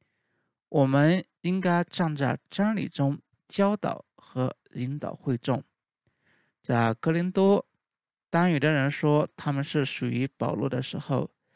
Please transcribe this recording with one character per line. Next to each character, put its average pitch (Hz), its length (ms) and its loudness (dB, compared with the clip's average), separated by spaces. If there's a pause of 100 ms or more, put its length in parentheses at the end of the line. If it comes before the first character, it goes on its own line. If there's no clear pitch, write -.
(720)
我 135 160 4
们 147 360 4 (200)
应 185 180 -2
该 175 240 2
站 160 320 -4
在 139 220 -2 (100)
真 214 260 -2
理 160 140 -4
中 - 320 -2 (260)
教 202 300 0
导 - 280 -6 (120)
和 - 400 -6 (160)
引 131 260 -6
导 - 160 -8
会 131 220 -4
众。 120 260 -2 (1000)
在 117 320 2
哥 160 180 -2
林 175 180 -2
多， 196 340 4 (640)
当 175 200 4
有 160 80 2
的 151 120 4
人 143 200 2
说 151 460 2
他 - 160 -4
们 139 100 -2
是 143 220 -2
属 - 220 -6
于 120 200 -2
保 - 280 -4
罗 131 140 -2
的 131 140 -4
时 - 160 -10
候， 151 320 -4 (260)